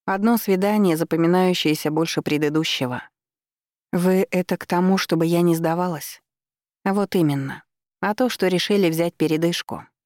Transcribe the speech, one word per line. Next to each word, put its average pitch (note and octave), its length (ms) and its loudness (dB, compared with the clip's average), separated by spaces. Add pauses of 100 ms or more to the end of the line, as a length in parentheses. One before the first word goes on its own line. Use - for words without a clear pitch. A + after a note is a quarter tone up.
Одно G3+ 320 2
свидание, G3 580 2
запоминающееся E3 960 2
больше D#3+ 300 -2
предыдущего. D3 800 -2 (880)
Вы F#3 400 2
это F3+ 260 -2
к - 80 -12
тому, F#3 320 2
чтобы E3 280 0
я E3+ 160 2
не F3 140 4
сдавалась? E3 680 -4 (640)
Вот G3 300 -2
именно. C#3 480 -2 (360)
А G3+ 160 -2
то, B3+ 140 0
что - 180 -2
решили F#3 420 0
взять E3 260 -2
передышку. D#3 720 -2 (200)